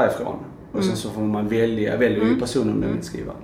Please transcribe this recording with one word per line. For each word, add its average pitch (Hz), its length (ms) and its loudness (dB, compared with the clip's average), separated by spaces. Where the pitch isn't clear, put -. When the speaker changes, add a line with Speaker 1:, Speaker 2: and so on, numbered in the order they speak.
Speaker 1:
därifrån. - 360 0
Och - 60 -4
sen 101 40 0
Speaker 2:
Mm. 95 140 0
Speaker 1:
så 110 140 -6
får 107 120 -6
man 107 260 0
välja, 110 480 2
väljer 110 220 4
ju 107 80 4
Speaker 2:
Mm. 127 140 4
Speaker 1:
personen 120 280 0
om 104 120 0
den 104 40 0
Speaker 2:
Mm. - 120 0
Speaker 1:
vill - 100 -6
skriva. - 260 -8